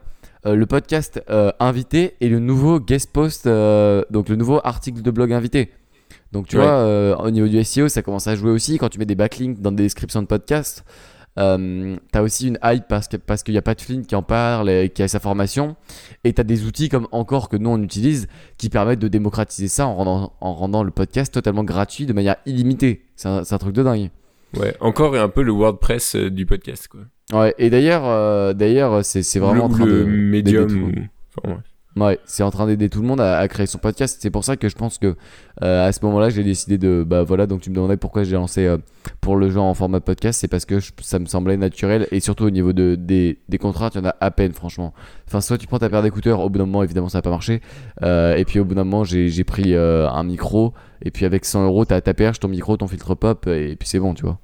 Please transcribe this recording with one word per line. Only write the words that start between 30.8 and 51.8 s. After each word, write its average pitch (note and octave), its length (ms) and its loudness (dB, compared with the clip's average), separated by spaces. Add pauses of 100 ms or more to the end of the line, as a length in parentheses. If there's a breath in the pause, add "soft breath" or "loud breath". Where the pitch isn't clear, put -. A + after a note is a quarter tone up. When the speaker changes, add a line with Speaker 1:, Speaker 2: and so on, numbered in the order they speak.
Speaker 1:
monde. F2+ 160 -2
Speaker 2:
ou, - 460 -12
enfin, F#2 120 -4
ouais. - 40 -12 (400)
Speaker 1:
Ouais, G2+ 280 2
c'est - 160 -2
en G2+ 80 2
train G2+ 160 -2
d'aider G#2 220 2
tout G#2+ 120 -6
le A#2 80 0
monde C3+ 120 0
à, F#2 180 2
à G2 100 2
créer G2+ 180 -4
son F#2+ 120 -6
podcast. B2+ 420 -2
C'est G#2 100 -4
pour G#2 140 -4
ça C3+ 120 -2
que A2+ 120 0
je - 80 -8
pense A2+ 220 -6
que, F#2 180 0 (460 loud breath)
euh, F2+ 260 4
à - 40 2
ce - 120 -4
moment-là, G#2 240 4
j'ai G#2 160 0
décidé G2 340 0
de, F2+ 260 2
bah F2 200 2
voilà, F#2+ 220 2
donc F#2+ 160 -4
tu - 80 -10
me F#2+ 40 -4
demandais F#2 220 2
pourquoi G2 260 -2
j'ai F#2+ 120 -2
lancé, F#2 320 0
euh, F2 100 2 (440 loud breath)
pour G2 160 2
le F#2+ 140 4
jeu F#2+ 80 0
en F#2+ 160 2
format F#2 260 0
podcast, A2 400 -2
c'est - 60 -2
parce F2 200 -2
que G2 120 -2
je, - 220 -8
ça - 180 -4
me F2+ 60 -6
semblait F#2 320 0
naturel G2 560 0
et F#2+ 80 0
surtout G#2 240 -2
au G#2+ 60 4
niveau F#2 220 2
de, F2+ 240 4
des, F2 420 0 (100)
des F#2+ 100 -2
contraintes, G#2 360 -4
il G2+ 40 -6
y - 40 -4
en F#2 60 -2
a F2+ 120 -2
à G2 100 0
peine, F#2+ 220 0
franchement. E2+ 420 -10 (320 loud breath)
Enfin, G#2 140 -2
soit A#2+ 180 -2
tu - 80 -14
prends - 120 -2
ta A2+ 100 0
paire G#2 140 2
d'écouteurs, G#2 380 2
au F#2+ 100 0
bout G2 80 -2
d'un G2 80 2
moment, G2 160 0
évidemment, F2+ 260 -2
ça F2+ 100 -2
va F2 40 -2
pas F2 80 -2
marcher. A2+ 320 -2 (400 loud breath)
Euh, E2+ 340 4
et F#2 80 2
puis G#2 160 2
au G2+ 40 4
bout F#2 100 -2
d'un F#2+ 100 2
moment, G2+ 200 0
j'ai, F2+ 260 2
j'ai E2+ 140 0
pris, F#2+ 300 0
euh, E2 340 4
un C2 140 -4
micro F#2+ 520 0 (280 soft breath)
et - 80 -6
puis - 140 -4
avec F#2+ 220 0
cent G2 180 0
euros, F#2+ 220 4